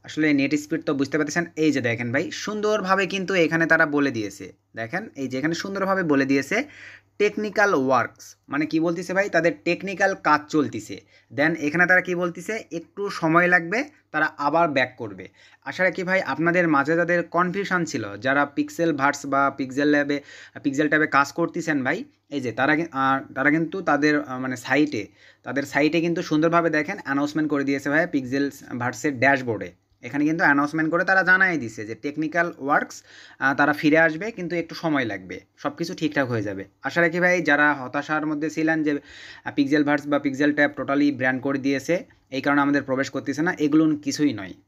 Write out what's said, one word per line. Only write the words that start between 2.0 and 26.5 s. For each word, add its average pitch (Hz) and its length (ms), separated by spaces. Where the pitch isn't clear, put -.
ভাই 151 100
সুন্দরভাবে 202 640
কিন্তু 190 280
এখানে 165 380
তারা 160 140
বলে 143 140
দিয়েছে, 104 360
দেখেন 117 260
এই 139 120
যে 120 120
এখানে 156 140
সুন্দরভাবে 196 480
বলে 139 180
দিয়েছে 139 260
টেকনিক্যাল 208 560
ওয়ার্কস, 131 500
মানে 147 180
কি 151 140
বলতেছে 175 340
ভাই 196 140
তাদের 165 240
টেকনিক্যাল 180 480
কাজ 151 200
চলতিছে। 120 480
Then 151 160
এখানে 170 240
তারা 185 160
কি 180 80
বলতেছে 180 400
একটু - 320
সময় 170 380
লাগবে, 180 300
তারা 156 140
আবার 151 300
ব্যাক 131 280
করবে। 98 280
আশা 143 200
রাখি 185 180
ভাই 185 180
আপনাদের 170 360
মাঝে 147 280
যাদের 175 260
কনফিউশন 185 640
ছিল, 123 200
যারা 139 180
পিক্সেল 151 360
ভার্টস 139 340
বা 139 160
পিক্সেল 135 360
ল্যাবে, 143 220
পিক্সেল 143 260
ট্যাবে 151 180
কাজ 139 260
করতেছেন 165 540
ভাই, 156 120
এই 143 100
যে 123 120
তারা 131 240
কি-, 165 160
আহ, 135 260
তারা 135 140
কিন্তু 160 320
তাদের, 151 380
আহ, 127 180
মানে 127 180
সাইটে, 135 460
তাদের 127 300
সাইটে 151 280
কিন্তু 170 220
সুন্দরভাবে 165 480